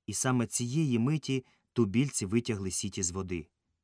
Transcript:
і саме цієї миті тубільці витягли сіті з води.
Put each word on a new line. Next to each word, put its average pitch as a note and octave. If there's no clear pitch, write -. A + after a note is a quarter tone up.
і G#2
саме B2+
цієї B2
миті C3+
тубільці A#2
витягли G2
сіті G2
з F2
води. F2+